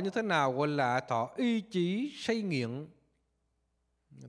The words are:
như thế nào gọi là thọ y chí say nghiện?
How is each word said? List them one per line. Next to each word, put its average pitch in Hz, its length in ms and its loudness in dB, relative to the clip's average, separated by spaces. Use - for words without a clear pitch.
như 196 60 -2
thế 220 120 0
nào 156 320 4
gọi 147 140 2
là 131 320 2
thọ 120 360 0
y 233 260 0
chí 190 560 -2
say 233 240 -2
nghiện? 143 460 -2